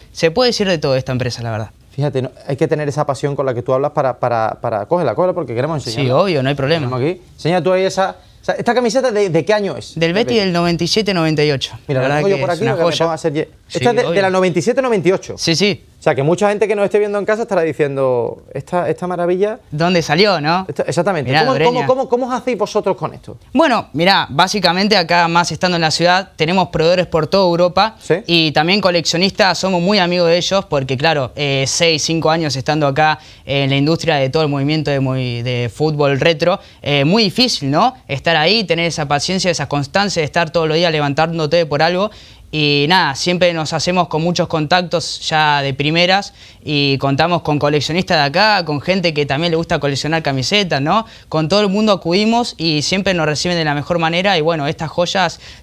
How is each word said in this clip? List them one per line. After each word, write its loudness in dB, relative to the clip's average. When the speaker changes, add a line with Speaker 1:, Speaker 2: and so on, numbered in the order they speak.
Speaker 1:
Se 0
puede 2
decir -2
de 0
todo -2
de 0
esta -8
empresa, -4
la -6
verdad. -6
Speaker 2:
Fíjate, -4
no, -8
hay -4
que 0
tener -2
esa -2
pasión -4
con -2
la 0
que -6
tú 0
hablas 0
para, -2
para, 0
para, -4
cógela, 0
cógela, 0
porque -6
queremos -4
enseñarla. -2
Speaker 1:
Sí, 4
obvio, 0
no 0
hay 0
problema. -2
Speaker 2:
Tenemos -4
aquí. -8
Enseña -2
tú 0
ahí 2
esa... -2
o -20
sea, -2
¿esta -2
camiseta 0
de, 2
de 0
qué 0
año -2
es? -14
Speaker 1:
Del 0
Betis 0
del 0
noventa 0
y -2
siete 0
noventa 0
y 2
ocho. -4
Speaker 2:
Mira, 0
Speaker 1:
La 0
Speaker 2:
¿la 0
Speaker 1:
verdad 2
Speaker 2:
tengo 2
yo 2
Speaker 1:
que -2
Speaker 2:
por -2
Speaker 1:
es -2
Speaker 2:
aquí? -4
Speaker 1:
una 2
Speaker 2:
Que -2
me 2
Speaker 1:
joya. 0
Speaker 2:
pongo 2
a -2
hacer -2
ye-, -2
Speaker 1:
Sí, -4
Speaker 2:
esta 2
es 0
de, 2
de 0
Speaker 1:
obvio. 0
Speaker 2:
la 2
noventa 2
y 0
siete 0
noventa 0
y 6
ocho. -4
Speaker 1:
Sí, -2
sí. 0
Speaker 2:
O -20
sea, 2
que 0
mucha 2
gente 0
que 0
nos 0
esté 2
viendo 0
en -2
casa 0
estará 0
diciendo, -2
"Esta, -4
esta -4
maravilla". -2
Speaker 1:
¿Dónde 2
salió, 2
no? 0
Speaker 2:
Esta, -4
exactamente. -2
Speaker 1:
Mirá, 4
Speaker 2:
¿Cómo, 2
Speaker 1:
Breña. 2
Speaker 2:
cómo, 0
cómo 0
os -4
hacéis -2
vosotros -2
con -8
esto? -18
Speaker 1:
Bueno, 2
mirá, 2
básicamente 2
acá 2
más 0
estando -2
en 0
la 2
ciudad, 2
tenemos 0
proveedores 2
por 0
toda 2
Europa 2
Speaker 2:
¿Sí? 0
Speaker 1:
y 4
también 2
coleccionistas, 2
somos 0
muy 2
amigos 2
de 4
ellos -2
porque, -2
claro, 0
eh, 0
seis, 0
cinco 0
años -2
estando 0
acá 0
en 0
la 2
industria 0
de 2
todo 0
el 0
movimiento -2
de 0
movi-, -2
de -2
fútbol 0
retro, 0
eh, 0
muy 4
difícil, 0
¿no? 2
Estar -2
ahí, 2
tener 0
esa -4
paciencia, 0
esa -4
constancia -2
de 2
estar -2
todos 0
los 2
días 2
levantándote 0
por -2
algo. 0
Y 2
nada, 4
siempre 0
nos -4
hacemos 0
con -2
muchos 0
contactos -2
ya 2
de -2
primeras 0
y 0
contamos 0
con -2
coleccionistas 0
de 2
acá, 2
con -4
gente 0
que 0
también -2
le 0
gusta -2
coleccionar -2
camisetas, 0
¿no? 0
Con -2
todo 2
el 0
mundo 2
acudimos 0
y 0
siempre 0
nos 0
reciben -2
de 0
la 0
mejor -2
manera 0
y 0
bueno, 0
estas -6
joyas -2